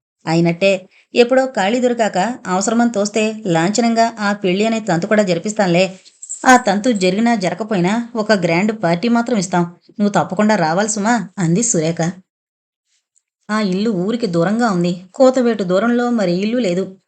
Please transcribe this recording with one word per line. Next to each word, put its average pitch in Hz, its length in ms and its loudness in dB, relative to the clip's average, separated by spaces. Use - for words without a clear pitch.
"అయినట్టే. 170 640 2
ఎప్పుడో 254 300 4
ఖాళీ 226 340 0
దొరికాక 233 380 0
అవసరమని 220 440 0
తోస్తే 214 440 -2
లాంఛనంగా 226 760 0
ఆ 208 140 0
పెళ్ళి 202 320 -2
అనే 226 140 -2
తంతు 196 280 -2
కూడా 214 160 2
జరిపిస్తానులే. 185 720 0
ఆ 254 120 8
తంతు 214 340 0
జరిగినా 208 440 0
జరగపోయినా 202 800 -2
ఒక 220 160 0
గ్రాండ్ 185 520 0
పార్టీ 170 240 0
మాత్రం 233 300 0
ఇస్తాం. 180 260 0
నువ్వు 202 100 2
తప్పకుండా 196 460 0
రావాలి 180 340 0
సుమా," 208 380 -2
అంది 175 240 2
సురేఖ. 165 480 -2
ఆ 214 80 -2
ఇల్లు 202 300 -2
ఊరికి 214 380 -2
దూరంగా 196 420 0
ఉంది. 175 320 -2
కోతవేటు 247 500 2
దూరంలో 240 460 0
మరి 208 220 0
ఇల్లు 208 260 -2
లేదు. 190 400 -2